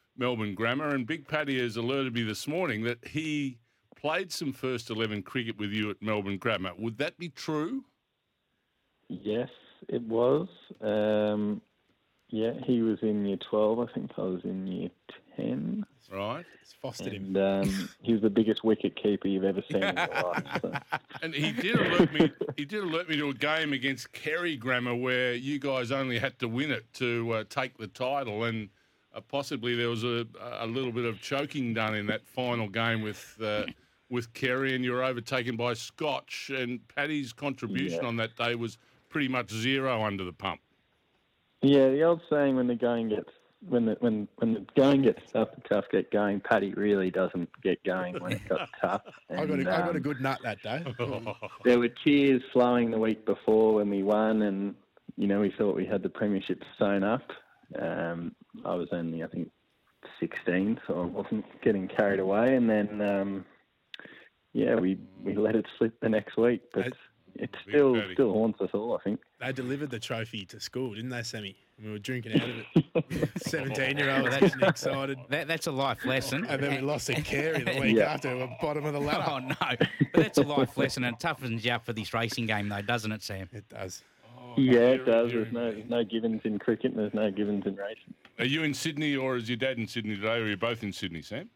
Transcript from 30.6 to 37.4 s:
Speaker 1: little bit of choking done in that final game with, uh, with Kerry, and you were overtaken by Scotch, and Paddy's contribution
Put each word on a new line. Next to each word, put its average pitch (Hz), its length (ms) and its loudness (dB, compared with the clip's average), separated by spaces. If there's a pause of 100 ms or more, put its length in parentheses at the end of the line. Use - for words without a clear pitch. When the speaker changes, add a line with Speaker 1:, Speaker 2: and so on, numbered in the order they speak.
Speaker 1:
little 123 240 -4
bit 120 140 -2
of 110 160 -4
choking 139 520 -4
done 110 220 0
in 104 120 -4
that 107 200 -4
final 120 400 -2
game 113 340 0
with, - 420 -8
uh, 107 200 -2 (460)
with 120 240 -4
Kerry, 131 420 0
and 127 100 -2
you 123 60 0
were 123 120 0
overtaken 123 520 -2
by 120 180 0
Scotch, - 800 -6
and 123 320 -6
Paddy's 143 460 -4
contribution 98 720 -4